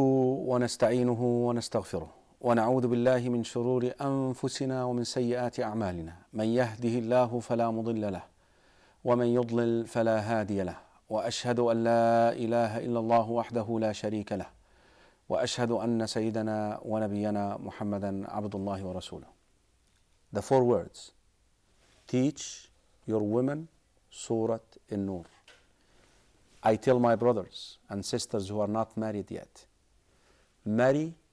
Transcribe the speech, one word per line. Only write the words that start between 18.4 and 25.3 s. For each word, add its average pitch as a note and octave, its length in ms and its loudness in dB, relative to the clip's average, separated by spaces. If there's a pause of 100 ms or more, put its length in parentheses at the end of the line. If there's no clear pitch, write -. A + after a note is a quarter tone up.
الله G2 300 -4
ورسوله. F2+ 420 -10 (1040)
The A#2+ 100 -4
four C3 220 4
words. - 480 0 (960)
Teach - 600 -2 (360)
your G#2+ 180 0
women C3+ 440 0 (420)
Surah A2+ 500 -2 (300)
An-Nur. G2 360 -4 (1400)